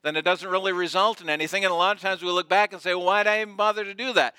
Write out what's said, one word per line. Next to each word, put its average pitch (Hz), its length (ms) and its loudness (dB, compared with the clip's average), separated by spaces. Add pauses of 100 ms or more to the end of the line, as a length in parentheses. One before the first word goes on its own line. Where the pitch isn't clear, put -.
then 151 120 -4
it 156 120 -2
doesn't 180 240 0
really 190 240 0
result 180 480 0
in 160 80 -6
anything. 156 340 -2
And 185 80 4
a - 20 0
lot 185 220 2
of 175 60 -20
times 190 200 -2
we 180 60 -4
look 175 220 0
back 196 240 2
and 175 80 -14
say, 180 120 -2
"Well, 180 120 -2
why 202 160 4
did 208 80 2
I 214 100 0
even 208 160 -10
bother 208 260 0
to 196 120 -10
do 247 180 -6
that? 139 260 2